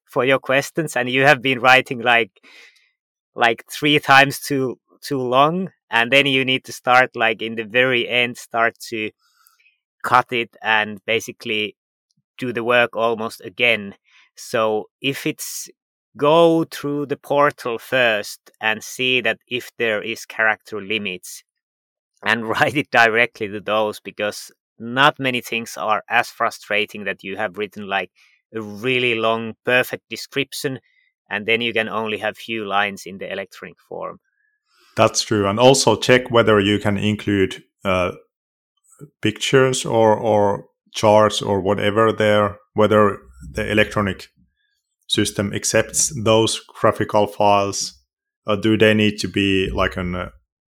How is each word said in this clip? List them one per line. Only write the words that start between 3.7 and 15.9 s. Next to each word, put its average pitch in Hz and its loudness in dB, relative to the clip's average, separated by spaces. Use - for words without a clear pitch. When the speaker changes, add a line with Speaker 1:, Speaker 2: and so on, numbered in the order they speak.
Speaker 1:
times 139 4
too, 131 -4
too 139 -6
long. 147 0
And 117 0
then 139 4
you 135 0
need 131 -2
to 113 -14
start, 127 2
like, 113 0
in 113 -6
the 113 -6
very 123 0
end, 120 -2
start 117 -2
to 107 -6
cut - 2
it 117 -4
and 107 0
basically 110 -4
do 127 -6
the 113 -6
work 120 2
almost 113 -4
again. 107 -2
So 110 -4
if 135 -6
it's, - -8